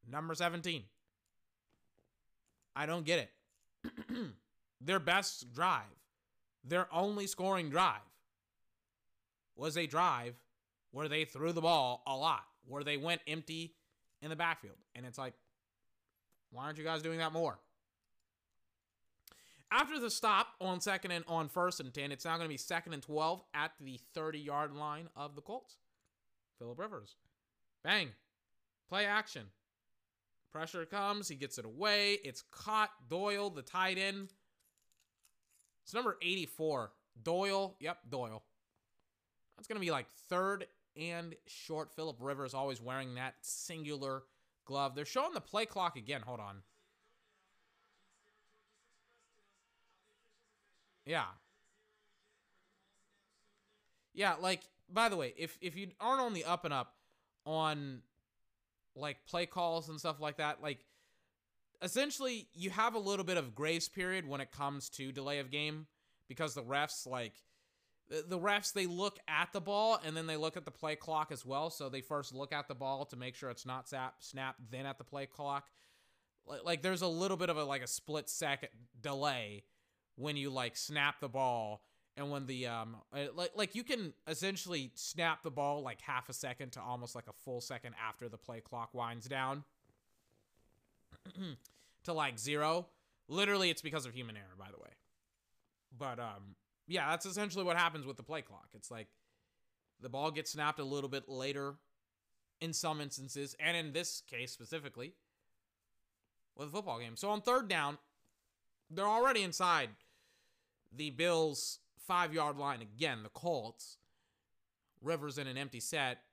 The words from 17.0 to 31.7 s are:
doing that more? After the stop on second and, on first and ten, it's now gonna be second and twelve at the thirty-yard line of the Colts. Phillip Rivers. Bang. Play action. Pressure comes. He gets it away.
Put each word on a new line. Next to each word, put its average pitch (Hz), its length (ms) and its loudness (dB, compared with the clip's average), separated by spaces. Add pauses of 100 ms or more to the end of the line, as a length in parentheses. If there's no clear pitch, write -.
doing 165 180 0
that 160 120 2
more? 160 260 2 (2250)
After 277 260 4
the 240 140 0
stop 214 380 6 (100)
on 185 220 0
second 190 300 0
and, 170 160 -2
on 165 200 0
first 175 320 2
and 131 120 -8
ten, 143 200 -4
it's 139 140 -8
now 165 100 0
gonna 165 140 -2
be 143 80 -6
second 170 360 -2
and 139 80 -6
twelve 156 400 2 (140)
at 156 240 0
the 135 180 -10 (160)
thirty-yard 151 600 -2
line 151 420 -4
of 143 200 -8
the 147 60 -12
Colts. 233 360 -10 (840)
Phillip 120 180 -8
Rivers. 170 380 -8 (680)
Bang. 175 280 6 (800)
Play 202 180 2
action. 202 420 2 (1040)
Pressure 160 340 -4
comes. 202 420 0
He 151 80 -4
gets 131 220 -6
it 117 80 -6
away. 202 580 4